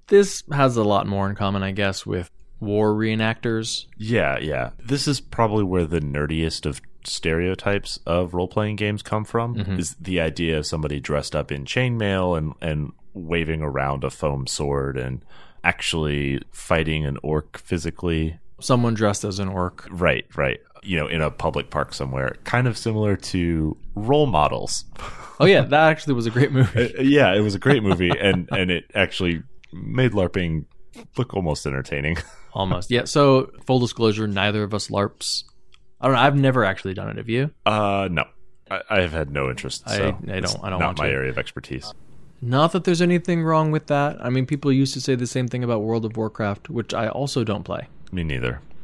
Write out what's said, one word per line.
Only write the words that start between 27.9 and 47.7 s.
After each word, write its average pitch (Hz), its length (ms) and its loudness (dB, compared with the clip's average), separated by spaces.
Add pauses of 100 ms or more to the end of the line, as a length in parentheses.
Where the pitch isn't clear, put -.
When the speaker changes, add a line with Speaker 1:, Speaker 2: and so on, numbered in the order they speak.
Speaker 1:
<laughs> 67 100 0
Speaker 2:
and, 92 300 2
and 92 200 0
it 85 240 -2
actually 87 480 0 (300)
made 113 400 0
larping 87 520 0 (540)
look - 160 -2
almost 82 320 -2
entertaining. 71 500 -2 (180)
<laughs> - 200 -18
Speaker 1:
Almost. 92 360 -2
Yeah, 120 140 2
so 139 460 4 (160)
full 131 120 4
disclosure, 110 480 2
neither 104 380 0
of 101 80 -6
us 104 180 -4
larps. - 540 -2 (560)
I 123 60 2
don't 135 80 4
know, 120 80 4
I've 143 140 6
never 131 280 4
actually 95 300 -2
done 98 160 -8
it, 104 80 -8
have 107 100 -10
you? 127 220 0 (160)
Speaker 2:
Uh, 101 440 2
no. 82 140 0 (460)
I, 95 180 -4
I 104 140 2
have 82 100 0
had 78 180 -2
no 69 200 -2
interest, 64 360 -8
Speaker 1:
I, 104 100 -2
Speaker 2:
so 101 60 0
Speaker 1:
I 101 80 2
don't, - 200 -6
Speaker 2:
it's 92 260 -2
Speaker 1:
I - 140 -6
don't 90 100 -2
Speaker 2:
not 80 60 2
Speaker 1:
want 82 120 -2
Speaker 2:
my 76 100 0
Speaker 1:
to. 69 40 0
Speaker 2:
area 65 180 -2
of 64 80 -4
expertise. - 540 -8 (480)
Speaker 1:
Not 135 320 2
that 175 120 0
there's 175 180 2
anything 175 400 2
wrong 156 280 2
with 151 180 -2
that. 143 360 0
I 120 60 -2
mean, 127 160 2
people 143 260 0
used 135 220 4
to 135 60 -6
say 131 140 0
the 123 120 0
same 123 220 -2
thing 123 140 -4
about 117 200 0
World 113 240 0
of 110 100 -6
Warcraft, 107 540 -4
which 117 240 -4
I 120 140 0
also 135 360 -2
don't 107 200 -2
play. - 240 -6 (220)